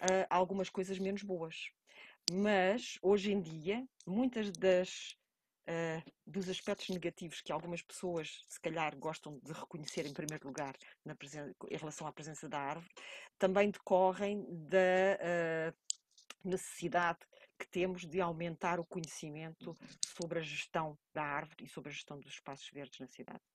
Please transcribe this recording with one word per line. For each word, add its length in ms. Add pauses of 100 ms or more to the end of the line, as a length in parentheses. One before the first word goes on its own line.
eh, 300
algumas 400
coisas 280
menos 240
boas. 480 (640)
Mas, 720
hoje 300
em 80
dia, 460 (200)
muitas 460
das, 640 (500)
eh, 360 (240)
dos 220
aspectos 420
negativos 500
que 120
algumas 300
pessoas, 640
se 120
calhar, 380
gostam 440
de 100
reconhecer 540
em 80
primeiro 320
lugar 300 (280)
na 100
presen-, 400 (160)
em 60
relação 300
à 60
presença 360
da 100
árvore, 340 (460)
também 320
decorrem 760 (240)
da, 100 (420)
eh, 540 (720)
necessidade 760 (380)
que 100
temos 380
de 140
aumentar 600
o 40
conhecimento 920 (260)
sobre 360
a 40
gestão 560 (140)
da 100
árvore 420
e 40
sobre 220
a 20
gestão 260
dos 140
espaços 380
verdes 300
na 60
cidade. 360 (120)